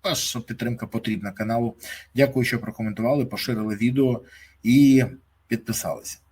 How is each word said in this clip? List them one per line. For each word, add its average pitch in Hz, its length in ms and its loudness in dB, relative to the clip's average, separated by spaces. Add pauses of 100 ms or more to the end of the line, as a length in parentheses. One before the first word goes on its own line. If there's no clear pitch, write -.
Ваша 160 360 -4
підтримка 117 480 -6
потрібна 104 440 -6
каналу. 113 460 -4 (380)
Дякую, 131 300 2
що 120 140 -2
прокоментували, 110 640 -2
поширили 107 500 -4
відео 127 480 0 (400)
і 135 420 6 (420)
підписалися. 90 720 -6 (120)